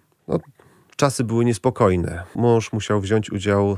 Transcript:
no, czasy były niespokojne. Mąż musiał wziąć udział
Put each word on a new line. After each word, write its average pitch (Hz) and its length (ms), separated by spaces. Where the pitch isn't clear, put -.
no, 160 120
czasy 135 280
były 117 220
niespokojne. 92 800
Mąż 117 380
musiał 104 280
wziąć 104 300
udział 101 460